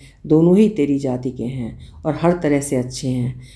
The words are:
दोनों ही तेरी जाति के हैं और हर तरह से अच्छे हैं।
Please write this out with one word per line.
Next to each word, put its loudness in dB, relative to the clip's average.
दोनों 6
ही 6
तेरी 0
जाति -4
के -8
हैं -8
और -2
हर 4
तरह 0
से -4
अच्छे -6
हैं। -4